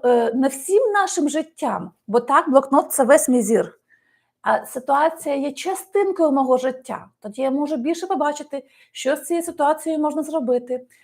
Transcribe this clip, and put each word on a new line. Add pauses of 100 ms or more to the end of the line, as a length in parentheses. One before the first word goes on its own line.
е,
не
всім
нашим
життям, (160)
бо
так,
блокнот —
це
весь
мій
зір. (680)
А
ситуація
є
частинкою
мого
життя. (120)
Тоді
я
можу
більше
побачити, (300)
що
з
цією
ситуацією
можна
зробити. (180)